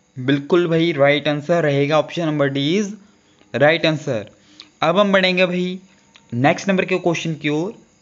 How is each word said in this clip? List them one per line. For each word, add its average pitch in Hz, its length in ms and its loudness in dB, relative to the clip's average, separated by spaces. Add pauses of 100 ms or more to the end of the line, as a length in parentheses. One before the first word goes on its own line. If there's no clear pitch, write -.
(160)
बिल्कुल 143 520 0
भाई 165 240 2
राइट 143 360 2
आंसर 147 340 -2
रहेगा, 143 360 2
ऑप्शन 156 280 -2
नंबर 147 220 0
डी 139 160 -4 (100)
is 208 140 -2 (680)
right 160 320 4
answer। 139 360 -2 (600)
अब 170 160 2
हम 202 140 4
बढ़ेंगे 185 340 2
भाई 180 320 -4 (580)
नेक्स्ट 156 320 0
नंबर 185 160 2
के 185 140 -2
क्वेश्चन 165 360 -2
की 147 160 -6
ओर, 170 240 -4 (280)